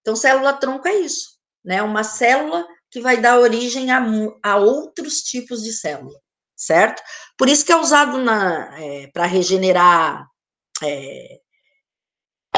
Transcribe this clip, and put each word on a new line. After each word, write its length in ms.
Então, 160
célula 380
tronco 340
é 80
isso, 400
né? 200
Uma 220
célula 640
que 100
vai 200
dar 180
origem 520
a 100
mu-, 420
a 140
outros 680
tipos 420
de 80
célula, 440
certo? 460
Por 120
isso 160
que 80
é 40
usado 420
na, 600
é, 280
pra 180
regenerar, 1000
é, 580